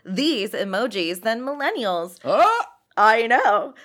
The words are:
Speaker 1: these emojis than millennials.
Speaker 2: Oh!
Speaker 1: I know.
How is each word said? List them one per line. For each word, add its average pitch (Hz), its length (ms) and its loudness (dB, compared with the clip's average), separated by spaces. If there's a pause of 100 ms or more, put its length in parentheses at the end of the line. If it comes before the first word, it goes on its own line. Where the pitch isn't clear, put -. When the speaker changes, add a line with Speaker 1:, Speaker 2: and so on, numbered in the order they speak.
Speaker 1:
these 214 480 -2
emojis 190 680 -4
than 226 200 -2
millennials. 262 840 -4
Speaker 2:
Oh! 403 400 2 (320)
Speaker 1:
I 220 320 4
know. 240 460 2 (100)